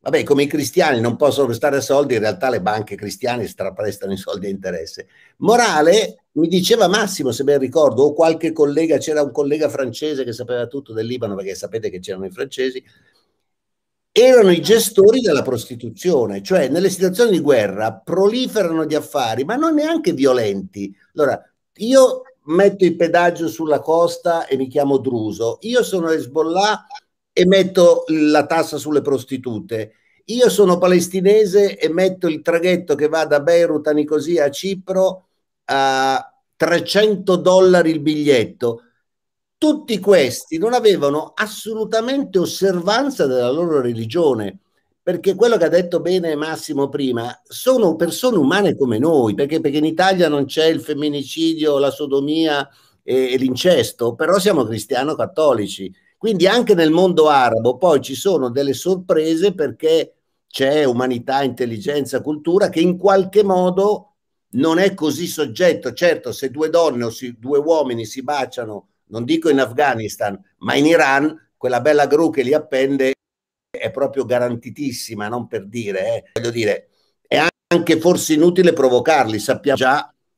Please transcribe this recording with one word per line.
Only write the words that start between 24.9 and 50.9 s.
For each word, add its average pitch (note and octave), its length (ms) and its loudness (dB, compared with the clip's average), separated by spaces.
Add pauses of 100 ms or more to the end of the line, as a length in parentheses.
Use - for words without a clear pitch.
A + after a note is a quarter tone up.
Druso, A2+ 640 -4
io A#3 220 -2
sono F3 260 -4
Hezbollah D#3+ 760 -2 (460)
e F3+ 140 2
metto F3+ 640 4
la D3+ 380 2
tassa D#3+ 320 -2
sulle C#3+ 240 -2
prostitute, A#2 920 -6 (320)
io A#3+ 240 2
sono F#3 280 4
palestinese F#3 1000 2
e D#3 120 -2
metto F#3 380 -2
il D3+ 140 -4
traghetto E3+ 540 0
che D3 120 0
va D#3 180 0
da D3 140 2
Beirut D#3+ 480 2
a D3+ 40 0
Nicosia D3+ 540 0
a D3 60 0
Cipro F#3+ 760 -4 (380)
a C3+ 600 0 (320)
trecento F#3 800 2
dollari F3+ 540 6
il D#3 100 -2
biglietto. C3 800 0 (760)
Tutti D4 420 0
questi D#3+ 580 2
non G#3+ 160 -2
avevano D#3 640 2
assolutamente A3 1040 -4
osservanza F#3+ 880 -2
della B2 240 0
loro D#3+ 280 0
religione, A#2 800 -2 (460)
perché F3+ 320 -2
quello A#3 220 2
che E3+ 80 2
ha D#3 40 2
detto F3+ 300 0
bene E3 360 -2
Massimo D3+ 540 -4
prima, B2+ 540 -4
sono A#3 520 0
persone F#3+ 420 -2
umane E3+ 380 2
come B2 220 -2
noi, B2+ 380 2
perché, C#3+ 260 -2
perché D3 160 -4
in D3+ 80 0
Italia F3 440 2
non C#3+ 160 -2
c'è D#3 200 -2
il E3 160 0
femminicidio, D3+ 960 -2